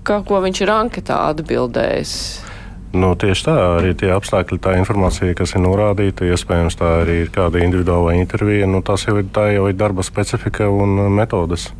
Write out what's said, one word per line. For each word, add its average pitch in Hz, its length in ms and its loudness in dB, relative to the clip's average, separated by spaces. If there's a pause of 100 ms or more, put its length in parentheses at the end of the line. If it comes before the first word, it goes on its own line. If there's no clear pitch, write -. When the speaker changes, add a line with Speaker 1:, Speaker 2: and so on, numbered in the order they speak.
Speaker 1:
ka, 208 240 0
ko 202 220 2
viņš 185 180 -2
ir 202 80 2
anketā 220 460 -2 (160)
atbildējis. 127 800 -2 (840)
Speaker 2:
Nu, 92 240 4
tieši 98 300 0
tā, 156 80 4 (160)
arī 87 260 2
tie 95 160 2
apstākļi, 98 480 -2
tā 92 160 2
informācija, 92 560 0
kas 90 220 -2
ir 90 80 2
norādīta, 98 580 2
iespējams, 87 560 0
tā 85 220 2
arī 85 240 0
ir - 100 -10
kāda 87 240 2
individuāla 87 560 2
intervija. 101 480 0
Nu, 95 160 2
tas 98 240 -2
jau 107 160 0
ir, 98 80 -2
tā 104 240 2
jau 98 160 2
ir 92 80 0
darba 98 240 0
specifika 104 720 -2
un, 101 320 2
uh, 98 80 2
metodes. 95 560 0 (120)